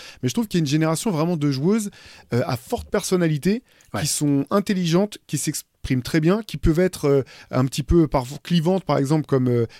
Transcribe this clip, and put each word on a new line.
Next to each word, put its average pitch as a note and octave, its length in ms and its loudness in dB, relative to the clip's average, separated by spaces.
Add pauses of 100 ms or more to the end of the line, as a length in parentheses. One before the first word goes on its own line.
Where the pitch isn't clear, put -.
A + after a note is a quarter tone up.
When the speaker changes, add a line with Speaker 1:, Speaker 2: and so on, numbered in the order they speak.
(240)
Speaker 1:
Mais B2+ 60 0
je - 40 -4
trouve A#3 140 -2
qu'il - 100 -2
y E3+ 40 2
a - 20 0
une D3 40 0
génération D#3+ 440 0
vraiment E3 260 0
de D3 140 0
joueuses, G3+ 400 0 (420)
euh, - 140 2
à B2+ 100 -2
forte - 320 -8
personnalité, F3+ 720 0 (320)
Speaker 2:
Ouais. G#2+ 80 -4
Speaker 1:
qui D3 60 -2
sont C#3+ 420 0
intelligentes, F#3+ 760 0
qui D#3 100 -4
s'expriment - 360 -6 (140)
s'exprime B2+ 140 0
très - 180 -2
bien, F3+ 240 2
qui - 140 -12
peuvent D#3+ 220 2
être, F3+ 260 0
euh, C#3 160 4 (300)
un B2+ 140 0
petit C#3 180 -4
peu E3+ 240 4
parfois C3+ 360 -4
clivantes, F3 400 0
par C#3+ 140 0
exemple, C#3 280 0
comme, C3 220 0
euh, A#2+ 180 2 (140)